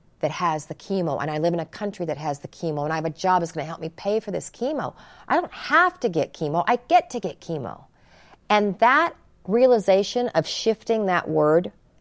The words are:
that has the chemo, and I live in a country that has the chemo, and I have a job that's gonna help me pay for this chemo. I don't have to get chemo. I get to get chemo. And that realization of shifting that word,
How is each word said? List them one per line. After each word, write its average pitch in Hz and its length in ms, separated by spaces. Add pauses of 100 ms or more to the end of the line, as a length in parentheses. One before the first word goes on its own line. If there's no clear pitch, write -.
(200)
that 147 100
has 156 360
the - 100
chemo, 170 440
and 143 80
I 151 100
live 170 160
in 175 40
a 160 80
country 196 400
that 147 120
has 147 220
the - 80
chemo, 147 360
and 151 80
I 160 40
have 160 80
a 160 60
job 185 320
that's 165 80
gonna 156 160
help 160 140
me 160 80
pay 208 320
for 214 100
this 170 200
chemo. 247 440 (320)
I - 80
don't 339 180
have 349 480
to 240 80
get 160 260
chemo. 160 340
I 247 80 (100)
get 339 240
to 254 80
get 170 220
chemo. 139 460 (640)
And 208 300
that 277 380 (320)
realization 226 800
of 156 180
shifting 220 600
that 180 220
word, 156 440 (280)